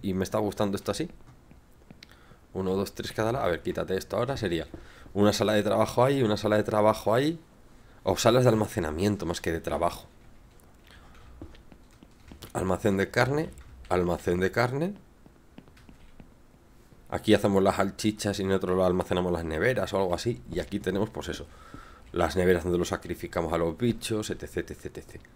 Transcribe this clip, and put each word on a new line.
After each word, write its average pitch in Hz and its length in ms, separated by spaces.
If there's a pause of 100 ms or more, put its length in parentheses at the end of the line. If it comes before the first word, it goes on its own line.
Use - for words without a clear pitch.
y 98 120
me 95 100
está 110 160
gustando 101 380
esto - 140
así. 160 180 (1400)
Uno, 95 220
dos, 98 180
tres - 180
cada 110 200
lado. 123 140
A 90 40
ver, 82 120
quítate 85 340
esto - 220
ahora. 123 180
Sería 85 320 (460)
una 104 180
sala 104 220
de 104 80
trabajo 107 420
ahí, 139 200
una 104 140
sala 107 200
de 104 60
trabajo 104 500
ahí. 147 260 (640)
O 95 140
salas 123 260
de 123 60
almacenamiento 98 760
más 85 160
que 85 100
de 82 80
trabajo. 78 480 (2500)
Almacén 95 440
de 98 140
carne, 139 400 (380)
almacén 90 500
de 95 100
carne. 139 460 (2250)
Aquí 104 240
hacemos 98 300
las 95 140
salchichas 101 640
y 95 40
nosotros 95 320
lo 92 100
almacenamos 90 440
en 87 40
las 82 120
neveras 95 480
o 98 40
algo 92 160
así. - 280 (100)
Y 85 80
aquí 98 200
tenemos, 98 300
pues 76 200
eso, 76 160 (680)
las 85 240
neveras 90 280
donde 87 140
lo 87 80
sacrificamos 85 680
a 85 40
los 82 200
bichos, 110 520
etcétera, - 440
etcétera, - 340
etcétera. - 160 (120)